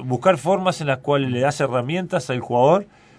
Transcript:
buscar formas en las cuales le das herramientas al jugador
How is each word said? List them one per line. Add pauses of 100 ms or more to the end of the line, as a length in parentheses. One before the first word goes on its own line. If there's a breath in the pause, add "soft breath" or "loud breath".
buscar
formas
en
las
cuales
le
das
herramientas
al
jugador (320 soft breath)